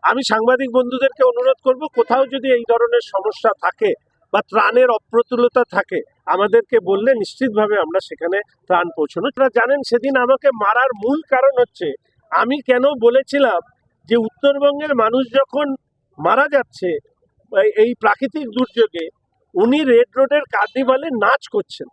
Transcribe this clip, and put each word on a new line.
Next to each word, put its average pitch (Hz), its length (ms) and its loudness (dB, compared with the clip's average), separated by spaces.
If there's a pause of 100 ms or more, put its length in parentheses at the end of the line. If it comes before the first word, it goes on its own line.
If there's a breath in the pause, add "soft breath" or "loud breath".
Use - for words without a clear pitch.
আমি 220 180 0 (100)
সাংবাদিক 247 400 0
বন্ধুদেরকে 254 600 0
অনুরোধ 247 320 0
করব, 262 180 0 (160)
কোথাও 247 260 2 (100)
যদি 262 140 -6 (100)
এই 233 120 -4
ধরনের 233 340 0 (100)
সমস্যা 202 380 -2 (100)
থাকে 180 300 -2 (420)
বা 202 80 2
ত্রাণের 220 560 2
অপ্রতুলতা 240 680 0 (120)
থাকে, 185 240 -4 (260)
আমাদেরকে 202 520 0 (120)
বললে 208 220 0 (100)
নিশ্চিতভাবে 214 560 -2
আমরা 175 220 -2
সেখানে 170 380 -6 (300)
ত্রাণ 175 180 2 (100)
পৌঁছানো। 165 320 -4
আপনারা 262 300 0
জানেন, 254 220 0 (100)
সেদিন 254 280 -2
আমাকে 254 300 2 (140)
মারার 240 300 0 (100)
মূল 269 180 -2 (100)
কারণ 269 320 2
হচ্ছে 180 260 -4 (440)
আমি 220 260 0 (120)
কেন 247 140 2 (220)
বলেছিলাম 247 560 2 (480)
যে 226 80 2
উত্তরবঙ্গের 285 760 0
মানুষ 233 280 2 (160)
যখন 277 280 -2 (500)
মারা 208 300 2
যাচ্ছে 254 420 -2 (640)
এই, 208 180 2 (140)
এই 240 80 2 (100)
প্রাকৃতিক 247 440 -2 (120)
দুর্যোগে, 220 480 -2 (500)
উনি 240 280 2
রেড 240 320 4
রোডের 269 280 0 (100)
কার্নিভালে 262 540 0 (160)
নাচ 254 200 0 (120)
করছেন। - 380 -8